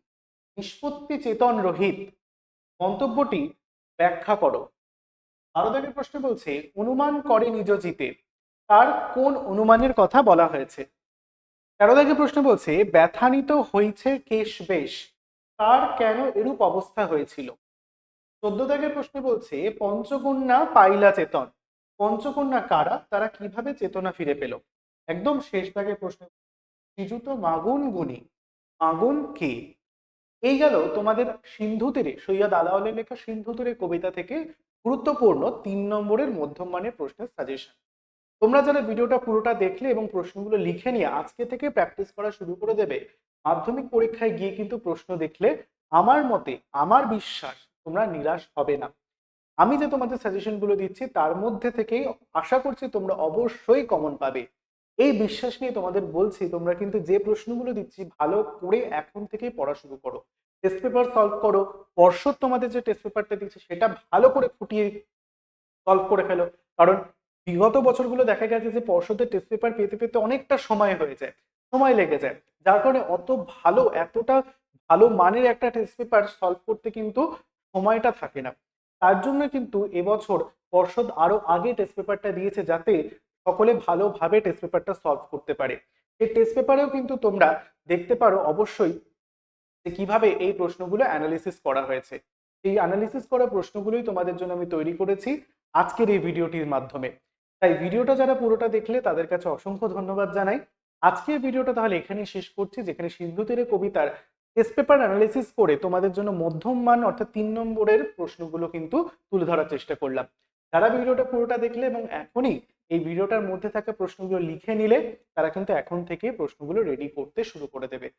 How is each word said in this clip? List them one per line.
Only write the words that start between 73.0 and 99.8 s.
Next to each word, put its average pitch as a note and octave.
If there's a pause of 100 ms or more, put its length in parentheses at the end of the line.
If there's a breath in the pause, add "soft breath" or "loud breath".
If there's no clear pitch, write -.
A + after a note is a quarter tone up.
অত F3+ (200)
ভালো, G3+
এতটা A3+ (520)
ভালো F3+
মানের G#3
একটা A#3+
টেস্ট A3
পেপার A3+ (180)
সলভ F3+
করতে A3
কিন্তু G#3+ (520)
সময়টা A3
থাকে C#3
না। B2+ (500)
তার F#3+
জন্য C#4
কিন্তু B3
এবছর G3 (320)
পর্ষদ F3+
আরো F3
আগে F3
টেস্ট G#3
পেপারটা G3+
দিয়েছে, G3
যাতে E3 (520)
সকলে A3 (120)
ভালোভাবে F#3
টেস্ট F#3+
পেপারটা F3
সলভ D3
করতে D3
পারে। C3 (460)
এই A3
টেস্ট A3+
পেপারেও C4+
কিন্তু C4
তোমরা G3 (380)
দেখতে F3
পারো F#3
অবশ্যই F3+ (880)
যে F3
কিভাবে G3
এই F#3
প্রশ্নগুলো F#3
অ্যানালিসিস D#3+
করা C3+
হয়েছে। C3 (500)
এই G3
অ্যানালিসিস G#3
করা B3
প্রশ্নগুলোই G#3
তোমাদের F3+
জন্য F3+
আমি F3
তৈরি E3
করেছি F#3+ (420)
আজকের F3+
এই G3+
ভিডিওটির E3
মাধ্যমে। C3 (520)
তাই F3+
ভিডিওটা G#3
যারা C4
পুরোটা A3+
দেখলে, A3
তাদের E3+
কাছে F3+
অসংখ্য G3